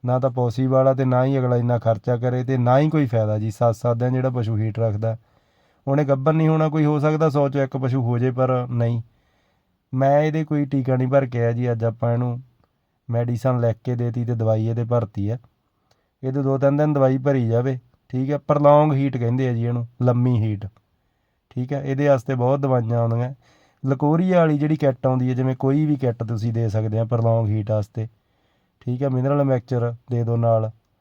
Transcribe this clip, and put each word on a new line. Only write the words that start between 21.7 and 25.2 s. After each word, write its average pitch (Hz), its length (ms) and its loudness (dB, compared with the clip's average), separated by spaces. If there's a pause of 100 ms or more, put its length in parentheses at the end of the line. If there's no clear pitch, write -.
ਆ। 139 80 -4
ਇਹਦੇ 139 280 0
ਵਾਸਤੇ 135 280 2
ਬਹੁਤ 131 240 0
ਦਵਾਈਆਂ 120 380 0
ਆਉਂਦੀਆਂ। 117 340 -2 (520)
ਲਕੋਰੀਆ 156 540 2
ਵਾਲੀ 160 200 4
ਜਿਹੜੀ 151 180 0
ਕਿੱਟ 135 300 0
ਆਉਂਦੀ 127 220 0